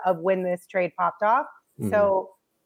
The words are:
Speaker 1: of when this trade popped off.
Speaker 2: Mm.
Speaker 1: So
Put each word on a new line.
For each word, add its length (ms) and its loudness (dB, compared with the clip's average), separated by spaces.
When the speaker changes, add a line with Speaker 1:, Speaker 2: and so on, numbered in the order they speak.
Speaker 1:
of 140 0
when 240 0
this 240 -4
trade 280 -2
popped 280 -2
off. 240 2
Speaker 2:
Mm. 80 -2
Speaker 1:
So 400 2